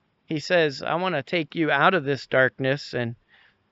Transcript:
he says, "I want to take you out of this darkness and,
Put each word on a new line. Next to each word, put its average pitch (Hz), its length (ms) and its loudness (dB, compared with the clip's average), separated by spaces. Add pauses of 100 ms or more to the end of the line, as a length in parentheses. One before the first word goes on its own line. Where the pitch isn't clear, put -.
(260)
he 156 140 -4
says, 156 420 2
"I - 140 -2
want 180 180 -2
to 143 80 -2
take 156 320 -4
you 160 160 0
out 147 240 4
of 170 100 0
this 135 220 -4
darkness 131 680 0
and, 120 200 -4 (560)